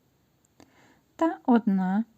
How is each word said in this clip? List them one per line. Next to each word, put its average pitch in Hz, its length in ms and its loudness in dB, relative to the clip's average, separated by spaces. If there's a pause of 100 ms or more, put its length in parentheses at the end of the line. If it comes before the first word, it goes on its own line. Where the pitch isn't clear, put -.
(1160)
та 330 300 -2
одна 196 600 0 (120)